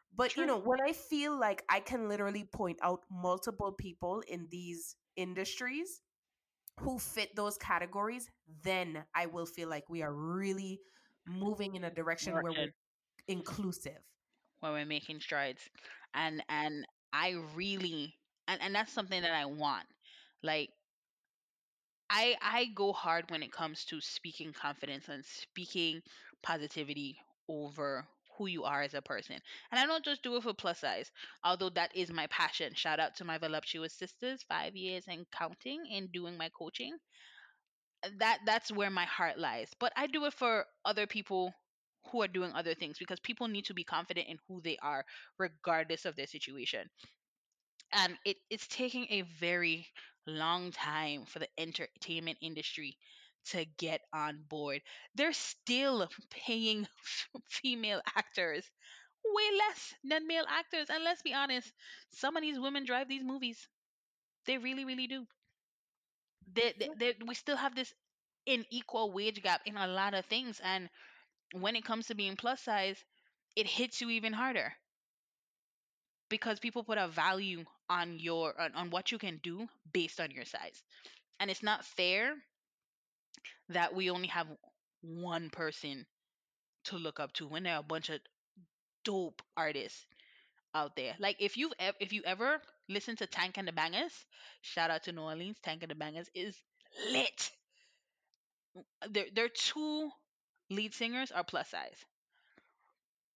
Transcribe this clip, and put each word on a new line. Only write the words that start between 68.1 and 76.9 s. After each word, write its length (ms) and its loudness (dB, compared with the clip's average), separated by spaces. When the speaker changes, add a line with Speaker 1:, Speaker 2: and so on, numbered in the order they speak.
Speaker 2:
unequal 640 0
wage 300 -2
gap 240 4
in 100 -6
a 120 2
lot 260 2
of 120 2
things. 360 -2
And 260 0
when 240 2
it 80 -2
comes 240 0
to 80 -2
being 200 0
plus 260 0
size, 360 2
it 140 2
hits 320 0
you 100 -2
even 220 0
harder, 400 0
because 300 0
people 240 -2
put 160 0